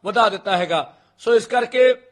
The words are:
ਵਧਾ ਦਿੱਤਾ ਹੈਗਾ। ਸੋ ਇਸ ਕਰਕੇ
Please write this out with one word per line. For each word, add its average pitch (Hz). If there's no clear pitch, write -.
ਵਧਾ 214
ਦਿੱਤਾ 190
ਹੈਗਾ। 165
ਸੋ 233
ਇਸ 226
ਕਰਕੇ 247